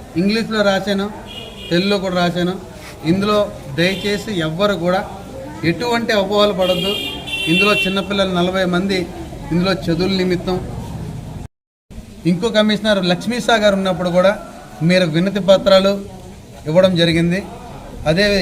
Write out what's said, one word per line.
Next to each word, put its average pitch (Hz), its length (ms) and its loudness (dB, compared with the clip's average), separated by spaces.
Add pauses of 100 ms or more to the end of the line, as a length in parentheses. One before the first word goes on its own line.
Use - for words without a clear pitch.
(160)
ఇంగ్లీష్లో 208 460 0
రాశాను, 196 440 0 (640)
తెలుగులో 196 280 2
కూడా 180 180 -2
రాశాను. 175 380 0 (500)
ఇందులో 202 340 2 (400)
దయచేసి 196 520 -2 (100)
ఎవ్వరు 170 340 0
కూడా 180 260 0 (640)
ఎటువంటి 233 480 0
అపోహలు 208 400 2
పడద్దు. 185 400 0 (560)
ఇందులో 202 260 4
చిన్నపిల్లలు 190 600 0
నలభై 185 300 0
మంది 180 340 0 (540)
ఇందులో 180 200 2
చదువుల 175 400 0
నిమిత్తం. 185 440 0 (1700)
ఇంకో 180 220 0
కమిషనర్ 214 560 2
లక్ష్మీసా 202 500 0
గారు 208 220 4
ఉన్నప్పుడు 185 320 -2
కూడా 180 240 4 (500)
మీరు 180 220 6
వినతి 185 360 0
పత్రాలు 190 520 6 (760)
ఇవ్వడం 180 300 4
జరిగింది. 170 460 2 (640)
అదే 170 180 4 (180)